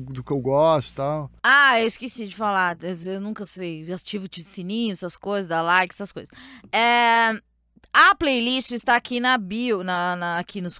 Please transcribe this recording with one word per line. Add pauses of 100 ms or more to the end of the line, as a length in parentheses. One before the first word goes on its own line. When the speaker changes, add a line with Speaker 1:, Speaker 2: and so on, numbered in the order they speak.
Speaker 1:
do
que
eu
gosto
e
tal. (140)
Speaker 2:
Ah,
eu
esqueci
de
falar.
Eu,
eu
nunca
sei.
Eu
ativo
o
sininho,
essas
coisas,
dá
like,
essas
coisas. (420)
É, (600)
a
playlist
está
aqui
na
bio,
na,
na,
aqui
no, (100)